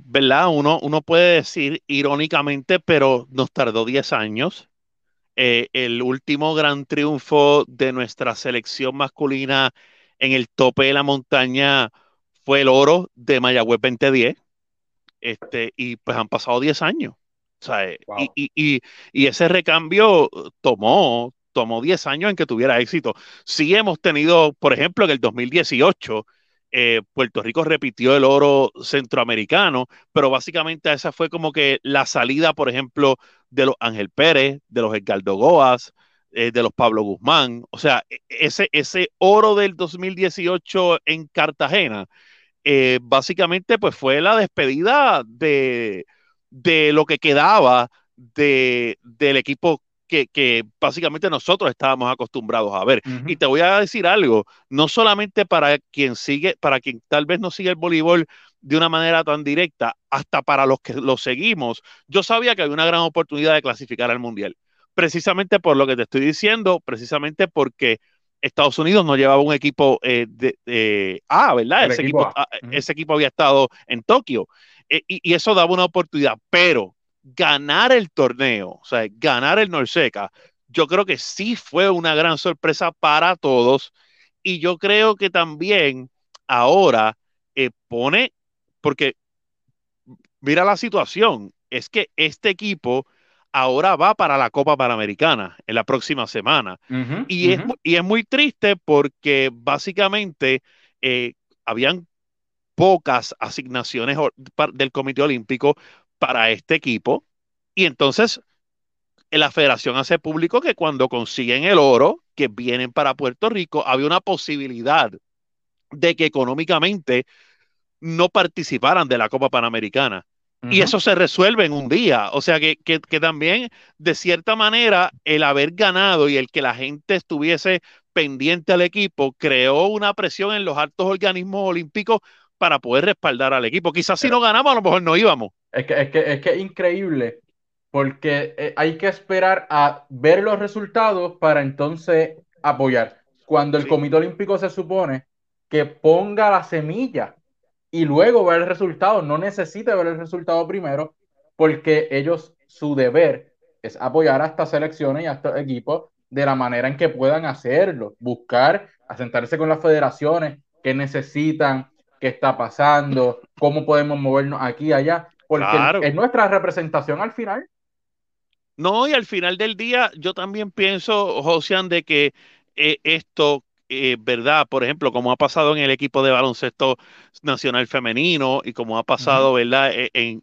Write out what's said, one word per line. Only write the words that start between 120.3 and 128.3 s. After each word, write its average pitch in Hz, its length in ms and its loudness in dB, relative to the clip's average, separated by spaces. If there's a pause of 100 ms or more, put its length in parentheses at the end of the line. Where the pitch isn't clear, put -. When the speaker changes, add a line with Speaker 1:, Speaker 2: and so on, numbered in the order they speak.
Speaker 1:
Y 190 140 4
Speaker 2:
Ujú. - 0 -
Speaker 1:
eso 175 180 0
se 202 140 2
resuelve 185 520 2
en 147 60 -2
un 139 160 -6
día. 139 440 0
O 139 100 -2
sea, 160 180 0
que, 156 180 0
que, 160 220 -4
que 156 200 -6
también, 165 480 -2 (300)
de 151 160 -2
cierta 175 420 -2
manera, 214 560 2 (120)
el 151 200 0
haber 143 280 0
ganado 185 560 2
y 139 100 0
el 131 100 -4
que 147 140 -4
la 120 120 -2
gente 147 420 -6
estuviese 165 640 -2 (300)
pendiente 156 600 -2